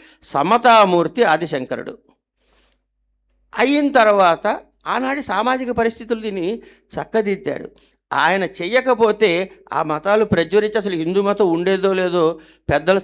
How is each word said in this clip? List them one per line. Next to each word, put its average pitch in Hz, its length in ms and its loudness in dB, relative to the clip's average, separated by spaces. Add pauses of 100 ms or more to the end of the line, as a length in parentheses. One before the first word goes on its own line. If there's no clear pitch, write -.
(240)
సమతామూర్తి 196 1000 2
ఆదిశంకరుడు. 156 760 -4 (1600)
అయిన 277 340 2
తర్వాత 202 680 2 (260)
ఆనాటి 262 360 -4
సామాజిక 247 480 -2
పరిస్థితులు 226 500 -4
దీన్ని 202 400 -6 (340)
చక్కదిద్దాడు. 190 760 -4 (420)
ఆయన 165 300 2
చెయ్యకపోతే 208 1080 0 (220)
ఆ 156 100 -2
మతాలు 196 420 0
ప్రజ్వరించి 208 520 0
అసలు 196 180 -4
హిందూ 170 260 0
మతం 196 300 0
ఉండేదో 190 420 0
లేదో 175 460 0 (300)
పెద్దలు 160 340 2